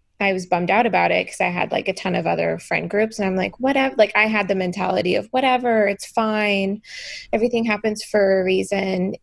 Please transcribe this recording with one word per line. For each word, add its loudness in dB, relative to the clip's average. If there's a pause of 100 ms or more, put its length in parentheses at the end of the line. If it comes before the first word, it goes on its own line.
(200)
I 2
was -4
bummed 0
out 4
about 4
it 0
'cause -6
I 2
had, -4
like, -4
a 0
ton -4
of 0
other 0
friend -6
groups, -2
and 0
I'm -2
like, -4
"Whatever." 0
Like, 4
I 4
had 0
the 2
mentality 0
of, -2
"Whatever, 2
it's -4
fine. 0 (500)
Everything 0
happens -2
for 2
a 0
reason." 0